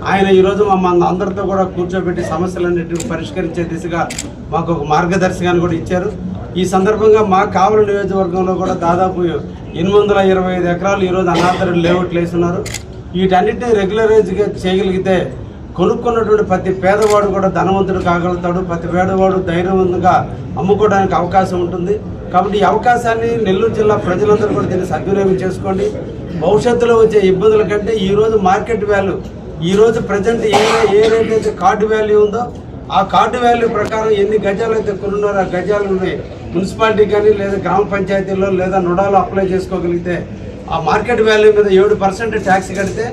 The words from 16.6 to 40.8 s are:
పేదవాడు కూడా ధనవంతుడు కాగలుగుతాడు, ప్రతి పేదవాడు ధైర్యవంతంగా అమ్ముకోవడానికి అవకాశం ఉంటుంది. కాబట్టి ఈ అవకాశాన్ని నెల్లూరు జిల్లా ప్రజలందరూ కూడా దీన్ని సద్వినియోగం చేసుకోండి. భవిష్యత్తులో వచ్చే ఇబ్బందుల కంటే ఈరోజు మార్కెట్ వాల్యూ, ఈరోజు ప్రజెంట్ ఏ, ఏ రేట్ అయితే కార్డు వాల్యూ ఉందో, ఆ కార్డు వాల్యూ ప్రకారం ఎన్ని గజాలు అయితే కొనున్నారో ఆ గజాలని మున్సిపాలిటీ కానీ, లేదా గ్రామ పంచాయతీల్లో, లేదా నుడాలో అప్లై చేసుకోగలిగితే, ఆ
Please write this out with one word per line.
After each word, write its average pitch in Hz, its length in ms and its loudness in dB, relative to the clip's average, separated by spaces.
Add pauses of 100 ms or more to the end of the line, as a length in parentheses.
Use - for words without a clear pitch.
పేదవాడు 208 520 4
కూడా 190 220 0
ధనవంతుడు 185 500 0
కాగలుగుతాడు, 175 640 -2
ప్రతి 170 260 -6
పేదవాడు 190 440 2 (100)
ధైర్యవంతంగా 180 680 2 (440)
అమ్ముకోవడానికి 196 600 2
అవకాశం 180 420 0
ఉంటుంది. 175 320 -2 (380)
కాబట్టి 196 280 0
ఈ - 100 2
అవకాశాన్ని 233 600 0 (160)
నెల్లూరు 196 320 0
జిల్లా 208 180 2 (100)
ప్రజలందరూ 208 500 2
కూడా 196 140 -2
దీన్ని 185 220 -2
సద్వినియోగం 190 500 0
చేసుకోండి. 185 440 -2 (560)
భవిష్యత్తులో 233 600 2
వచ్చే 208 180 4 (100)
ఇబ్బందుల 214 420 2
కంటే 208 200 -2 (140)
ఈరోజు 214 300 2 (100)
మార్కెట్ 202 460 0
వాల్యూ, 190 240 0 (540)
ఈరోజు 226 280 4 (100)
ప్రజెంట్ 220 380 0 (140)
ఏ, - 20 4 (340)
ఏ 214 140 6
రేట్ 226 240 2
అయితే 214 160 -2 (100)
కార్డు 196 320 2
వాల్యూ 214 320 2
ఉందో, 208 160 -2 (560)
ఆ - 20 4 (140)
కార్డు 240 300 2
వాల్యూ 233 340 2
ప్రకారం 220 340 -2 (120)
ఎన్ని 214 140 0 (100)
గజాలు 220 320 -2
అయితే 202 120 -4 (120)
కొనున్నారో 202 420 -2
ఆ - 80 -6
గజాలని 185 580 -2 (400)
మున్సిపాలిటీ 202 600 0
కానీ, 208 260 4
లేదా 196 240 -2
గ్రామ 180 180 0 (120)
పంచాయతీల్లో, 196 560 -2 (100)
లేదా 185 260 0
నుడాలో 190 360 2
అప్లై 190 220 -2 (100)
చేసుకోగలిగితే, 175 600 -4 (580)
ఆ 160 120 -2